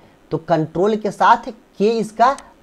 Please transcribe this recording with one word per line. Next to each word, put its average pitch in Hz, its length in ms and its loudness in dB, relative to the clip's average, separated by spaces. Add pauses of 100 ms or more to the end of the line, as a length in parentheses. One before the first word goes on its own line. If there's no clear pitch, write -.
(320)
तो 156 80 -2
कंट्रोल 165 560 -2
के 208 160 -6
साथ 214 400 2 (220)
के 202 160 0
इसका 226 420 0 (320)